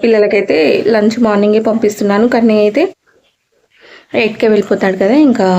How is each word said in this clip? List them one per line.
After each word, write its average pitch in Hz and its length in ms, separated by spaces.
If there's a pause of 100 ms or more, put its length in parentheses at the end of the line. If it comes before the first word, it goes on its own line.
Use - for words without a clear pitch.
పిల్లలకైతే 208 540 (380)
లంచ్ 220 320
మార్నింగే 208 440
పంపిస్తున్నాను, 208 640
కానీ 226 300
అయితే 220 180 (1400)
ఎయిట్కే 214 320
వెళ్ళిపోతాడు 196 500
కదా, 214 240
ఇంకా 226 200 (140)